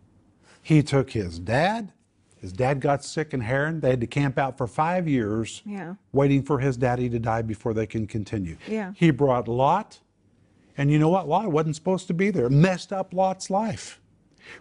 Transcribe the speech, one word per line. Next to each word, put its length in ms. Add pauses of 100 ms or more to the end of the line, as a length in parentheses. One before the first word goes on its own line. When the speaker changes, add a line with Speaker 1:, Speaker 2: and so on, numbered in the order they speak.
(640)
Speaker 1:
He 200
took 300
his 260
dad. 540 (480)
His 120
dad 280
got 240
sick 280
in 80
Haran. 400
They 100
had 120
to 40
camp 320
out 200
for 80
five 420
years 560
Speaker 2:
Yeah. 300 (180)
Speaker 1:
waiting 300
for 160
his 180
daddy 320
to 100
die 240
before 320
they 120
can 200
continue. 500 (120)
Speaker 2:
Yeah. 260
Speaker 1:
He 160
brought 380
Lot. 520 (760)
And 160
you 60
know 100
what? 200
Lot 220
wasn't 260
supposed 320
to 60
be 160
there. 200
Messed 420
up 220
Lot's 360
life. 500 (600)